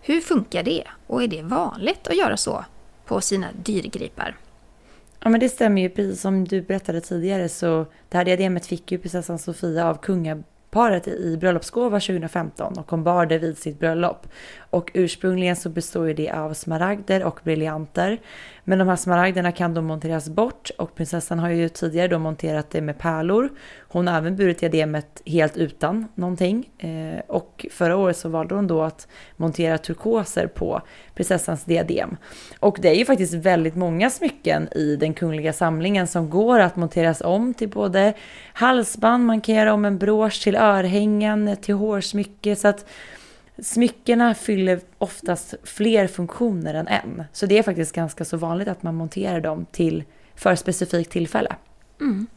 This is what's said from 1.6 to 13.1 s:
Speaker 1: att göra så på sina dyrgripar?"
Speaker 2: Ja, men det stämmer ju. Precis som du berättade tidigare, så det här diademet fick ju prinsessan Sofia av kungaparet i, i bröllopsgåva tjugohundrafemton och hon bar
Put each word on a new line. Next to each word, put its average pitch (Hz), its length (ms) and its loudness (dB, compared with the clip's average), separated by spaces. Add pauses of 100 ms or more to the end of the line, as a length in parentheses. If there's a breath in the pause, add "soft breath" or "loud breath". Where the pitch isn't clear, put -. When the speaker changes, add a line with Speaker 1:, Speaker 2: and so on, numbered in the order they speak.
Speaker 1:
att 339 100 0
göra 226 200 2
så - 280 -4 (400)
på 196 160 -2
sina 190 260 -2 (160)
dyrgripar?" - 720 -6 (840 soft breath)
Speaker 2:
Ja, 226 100 0
men 226 100 6
det 247 100 2
stämmer 202 320 2
ju. 185 80 2
Precis 190 320 -2
som 190 260 0
du 190 140 -2
berättade 185 400 -4
tidigare, 180 480 -2
så 160 360 0 (240 soft breath)
det 170 80 -2
här 180 80 2
diademet 185 400 2
fick - 260 -8
ju 180 60 -2
prinsessan 175 420 -6
Sofia 170 480 -2
av 160 80 0
kungaparet 175 1120 0
i, - 40 -4
i 165 260 -2
bröllopsgåva 190 640 0
tjugohundrafemton 175 760 -4
och 160 140 -8
hon 165 120 -2
bar 175 220 4